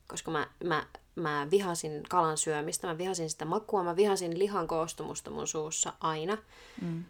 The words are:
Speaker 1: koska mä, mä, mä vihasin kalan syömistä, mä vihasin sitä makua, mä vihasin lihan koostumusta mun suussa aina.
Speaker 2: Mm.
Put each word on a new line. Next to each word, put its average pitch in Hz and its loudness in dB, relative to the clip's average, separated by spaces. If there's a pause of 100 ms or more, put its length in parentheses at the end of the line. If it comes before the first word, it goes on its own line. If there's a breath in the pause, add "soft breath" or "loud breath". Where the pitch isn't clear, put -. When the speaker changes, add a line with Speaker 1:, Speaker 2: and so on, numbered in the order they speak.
Speaker 1:
koska - -8
mä, 156 0 (180)
mä, 165 0 (280)
mä 147 -2
vihasin 165 2
kalan 160 4
syömistä, 156 0
mä 165 -2
vihasin 180 -2
sitä 156 -6
makua, 196 0
mä 175 0
vihasin 185 4
lihan 196 2
koostumusta 160 -2
mun 147 -4
suussa 156 -2
aina. 165 0 (440 loud breath)
Speaker 2:
Mm. 170 -4